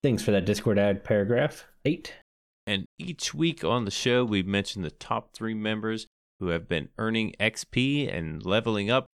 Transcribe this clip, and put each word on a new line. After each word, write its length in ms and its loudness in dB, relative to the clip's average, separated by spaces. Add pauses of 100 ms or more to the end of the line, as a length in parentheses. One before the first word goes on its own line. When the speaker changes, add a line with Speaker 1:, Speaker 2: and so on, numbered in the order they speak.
Speaker 1:
Thanks 220 2
for 80 4
that 140 4
Discord 340 2
ad, 240 2
paragraph 600 0 (180)
eight. 300 -2 (520)
Speaker 2:
And 200 -2 (120)
each 360 -6
week 280 0
on 220 2
the 80 -2
show, 320 2
we 180 2
mention 400 -2
the 80 -4
top 420 -6
three 220 -6
members 540 -4 (320)
who 80 -2
have 200 -2
been 200 -2 (100)
earning 400 0
X 240 0
P 460 0
and 360 -6
leveling 460 0
up 160 2 (120)